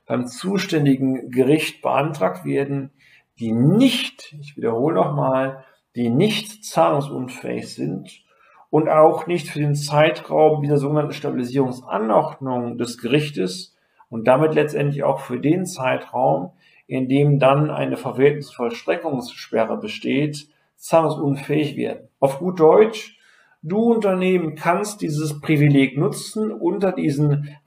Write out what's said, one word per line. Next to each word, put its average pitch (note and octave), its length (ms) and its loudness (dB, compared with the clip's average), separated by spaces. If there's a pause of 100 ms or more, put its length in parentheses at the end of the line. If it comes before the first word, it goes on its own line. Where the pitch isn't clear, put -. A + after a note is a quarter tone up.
beim B2 200 -2
zuständigen C#3 1040 0
Gericht C3 520 2
beantragt C#3+ 640 -2
werden, C#3 440 -4 (480)
die A2+ 140 -4
nicht, E3 880 2
ich - 160 -20
wiederhole A#2+ 380 0
nochmal, C3+ 720 0 (300)
die A#2+ 140 -2
nicht F3+ 560 0
zahlungsunfähig C3 1080 -2
sind - 500 -10 (460)
und D3+ 180 2
auch D#3 380 4
nicht F3 220 -2
für - 100 -8
den D3 160 0
Zeitraum D3+ 880 2
dieser C#3+ 160 2
sogenannten C#3+ 340 0
Stabilisierungsanordnung C3 1700 -2
des - 200 -6
Gerichtes D3 800 -2 (320)
und A2+ 180 -10
damit D3+ 280 4
letztendlich D3 500 0
auch C#3 160 -2
für B2 180 -8
den E3 280 0
Zeitraum, C3 880 -2 (360)
in C3 200 -4
dem C#3+ 300 4
dann D3+ 320 4
eine C3+ 260 -4
Verwaltungsvollstreckungssperre C3 1800 -2
besteht, C3 680 -4 (280)
zahlungsunfähig D3 1000 0
werden. A#2 320 -6 (100)
Auf C#3 220 2
gut F#3 180 -4
Deutsch, G#3+ 600 4 (440)
du A3 300 2
Unternehmen F#3 640 0
kannst G3 440 -2
dieses D3+ 400 -4
Privileg C#3+ 560 4
nutzen, G#3+ 560 -4
unter F#3+ 380 -2
diesen D3 680 0 (100)